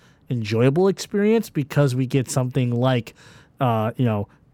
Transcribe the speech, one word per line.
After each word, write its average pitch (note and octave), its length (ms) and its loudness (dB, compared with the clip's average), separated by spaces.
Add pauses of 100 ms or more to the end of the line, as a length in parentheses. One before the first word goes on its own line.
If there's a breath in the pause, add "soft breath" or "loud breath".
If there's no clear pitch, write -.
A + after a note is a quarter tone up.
(300 soft breath)
enjoyable B2 560 2
experience G#3 640 0
because C#3 460 0
we C3 100 -2
get B2+ 240 -2
something B2+ 400 -2
like, A#2+ 440 0 (440 loud breath)
uh, A2+ 380 0
you C3 80 0
know, G#2+ 240 -2 (260 soft breath)